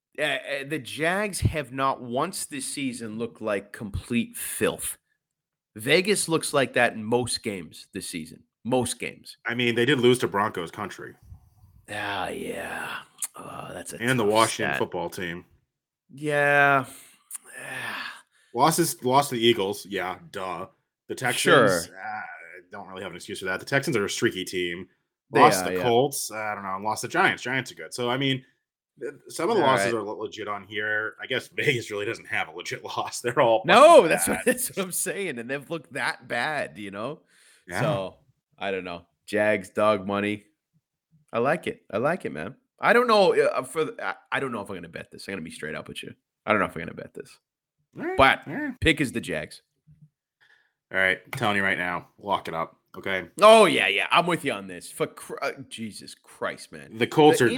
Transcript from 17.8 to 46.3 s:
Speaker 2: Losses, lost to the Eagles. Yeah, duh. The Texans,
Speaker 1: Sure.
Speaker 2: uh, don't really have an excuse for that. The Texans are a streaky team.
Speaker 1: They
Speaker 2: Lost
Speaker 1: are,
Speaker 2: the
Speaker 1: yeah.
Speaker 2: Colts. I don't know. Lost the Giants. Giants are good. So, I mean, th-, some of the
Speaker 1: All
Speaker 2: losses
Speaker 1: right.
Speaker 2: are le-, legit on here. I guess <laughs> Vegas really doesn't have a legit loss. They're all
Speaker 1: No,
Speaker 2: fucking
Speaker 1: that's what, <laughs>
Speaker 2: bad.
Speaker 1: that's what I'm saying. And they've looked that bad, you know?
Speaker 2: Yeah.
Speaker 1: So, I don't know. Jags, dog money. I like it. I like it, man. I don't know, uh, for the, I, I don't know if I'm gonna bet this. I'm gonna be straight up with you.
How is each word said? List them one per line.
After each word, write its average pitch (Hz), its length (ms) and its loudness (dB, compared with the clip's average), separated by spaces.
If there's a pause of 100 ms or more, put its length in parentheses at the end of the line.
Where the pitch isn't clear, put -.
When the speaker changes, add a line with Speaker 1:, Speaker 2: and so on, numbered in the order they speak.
Speaker 2:
Losses, 156 500 2
lost 135 260 4
to 131 60 -4
the 113 100 2
Eagles. 104 420 2
Yeah, 92 280 -4 (140)
duh. 92 360 -8 (420)
The 110 60 -6
Texans, 123 260 -4
Speaker 1:
Sure. 139 300 6
Speaker 2:
uh, 92 500 -2 (520)
don't 101 160 -16
really 92 140 -12
have 90 100 -10
an 87 40 -14
excuse 92 240 -10
for 98 60 -10
that. 92 140 -2
The - 60 -14
Texans 139 300 0
are 101 80 4
a 92 60 -4
streaky 95 340 0
team. 90 440 -4 (420)
Speaker 1:
They - 100 4
Speaker 2:
Lost 95 240 8
Speaker 1:
are, - 60 0
Speaker 2:
the 92 60 -2
Speaker 1:
yeah. 90 60 0
Speaker 2:
Colts. 127 500 2
I 107 220 -4
don't 101 100 -8
know. 95 180 -6
Lost 107 200 -4
the 120 60 -6
Giants. 156 340 0
Giants 131 280 -4
are - 40 -18
good. 80 180 -14
So, 123 160 -4
I 123 80 0
mean, 135 280 -2 (560)
th-, 123 120 -10 (160)
some 170 220 -4
of 233 60 2
the 180 60 4
Speaker 1:
All 151 60 6
Speaker 2:
losses 98 240 6
Speaker 1:
right. 117 60 -2
Speaker 2:
are 104 40 -4
le-, 104 100 -8 (100)
legit 104 260 -10
on 101 160 -8
here. 107 560 -4
I 104 60 -14
guess 123 220 -4
<laughs> - 60 -20
Vegas 120 360 -2
really 104 160 -4
doesn't 110 220 -8
have 95 200 -4
a 78 40 -18
legit 87 320 -10
loss. - 360 -6
They're 120 200 -2
all 113 240 6
Speaker 1:
No, 262 320 10
Speaker 2:
fucking 185 120 10
Speaker 1:
that's - 200 2
what, - 80 0
<laughs> - 80 -6
Speaker 2:
bad. - 20 -
Speaker 1:
that's 247 300 0
what 196 80 -2
I'm 180 80 -10
saying. 175 460 -4
And 117 120 -8
they've 139 200 -6
looked 160 220 -10
that 135 340 -4
bad, 127 520 -4
you 101 120 -10
know? 117 300 -8 (480)
Speaker 2:
Yeah. 90 140 -4
Speaker 1:
So, 95 320 -2 (440)
I 98 120 -6
don't 92 140 -6
know. 87 180 -10 (240)
Jags, 104 440 0
dog 104 360 2
money. 104 380 -2 (880)
I 117 80 -2
like 156 260 0
it. - 160 -8 (100)
I 98 60 -2
like 156 260 -2
it, - 80 -8
man. 78 220 -10 (260)
I 170 120 4
don't 240 160 4
know, 202 260 6
uh, 135 300 2
for 156 200 -4
the, 131 100 -8 (100)
I, 95 100 -4 (180)
I 127 80 0
don't 131 120 -4
know 110 80 -6
if 101 100 -10
I'm 98 60 -8
gonna 85 120 -12
bet - 220 -14
this. - 160 -16
I'm 98 60 -8
gonna 92 100 -8
be 80 80 -12
straight 78 240 -10
up 76 140 -10
with - 140 -12
you. - 120 -16 (300)